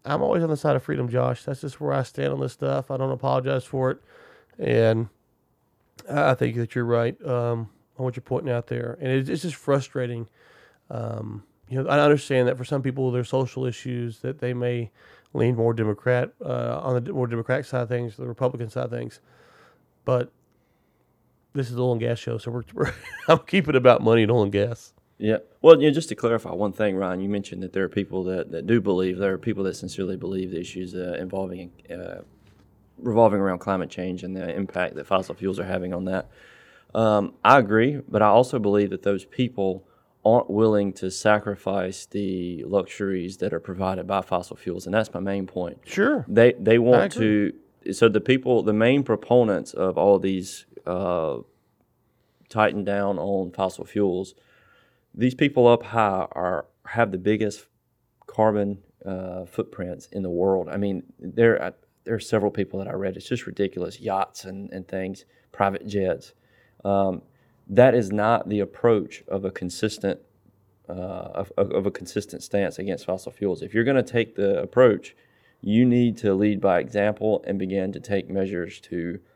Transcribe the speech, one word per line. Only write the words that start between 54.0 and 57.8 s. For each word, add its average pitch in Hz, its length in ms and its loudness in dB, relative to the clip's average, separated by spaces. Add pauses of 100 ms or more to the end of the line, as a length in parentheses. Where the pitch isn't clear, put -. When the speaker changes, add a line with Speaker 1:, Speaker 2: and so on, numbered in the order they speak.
Speaker 2:
these 123 200 0
people 139 320 4
up 117 160 6
high 101 480 0
are, 90 340 -4 (220)
have 110 240 0
the 95 60 -6
biggest 104 480 -2 (640)